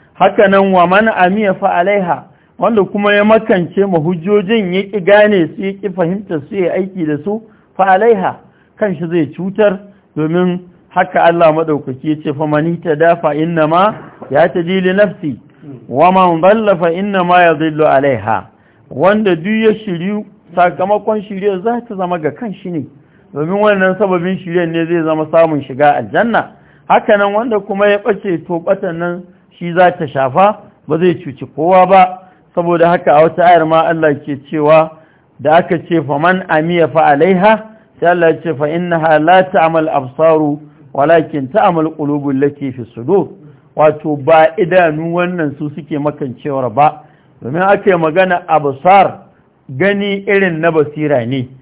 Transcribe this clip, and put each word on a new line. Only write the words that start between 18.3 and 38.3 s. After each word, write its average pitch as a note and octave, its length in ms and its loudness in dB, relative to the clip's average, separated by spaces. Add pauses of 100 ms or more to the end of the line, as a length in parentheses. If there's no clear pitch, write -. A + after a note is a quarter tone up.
Wanda F#3+ 440 0
duk D#3+ 120 -6
ya A3 280 0
shiryu, G3+ 500 -8 (300)
sakamakon G3 680 -2
shiryar G3 420 -4
za A#3 240 -4
ta G#3+ 80 -12
zama F3+ 220 -4
ga D3+ 120 -4
kanshi F#3+ 400 -12
ne, D3 160 -8 (480)
domin D#3+ 260 -4
wannan F#3+ 380 2
sababin F#3 400 -2
shiryar F3 300 -4
ne E3 180 -2
zai E3 160 -2
zama D#3 300 -2
samun D#3+ 300 2
shiga C#3 340 0
aljanna. D#3+ 560 -2 (360)
Haka G#3 280 2
nan G3+ 180 0
wanda A3 260 -2
kuma G3+ 280 -2
ya G3+ 100 2
ɓace, G3 480 -4
to E3+ 140 -6
ɓatan G3 380 -4
nan F3 240 -6 (360)
shi E3+ 140 -8
za F3+ 200 4
ta E3+ 140 -8
shafa, C#3+ 540 0 (260)
ba D#3 120 -2
zai F3 160 2
cuci - 300 -14 (120)
kowa F3+ 300 4
ba. F#3 340 4 (340)
Saboda E3+ 340 2
haka F3 240 0
a D3+ 100 6
wata D#3+ 220 0
ayar E3+ 220 6
ma D#3+ 220 2
Allah D#3+ 260 0
ke C3+ 240 -10 (100)
cewa D#3+ 420 2 (500)
da D3 160 2
aka F3 200 0 (120)
ce, E3+ 180 0
"Fa C#3+ 120 -4
man F#3 300 0
amiya E3 400 0
fa D3+ 180 0
alaiha," F#3 580 2 (340)
sai D#3 120 -2
Allah E3+ 200 2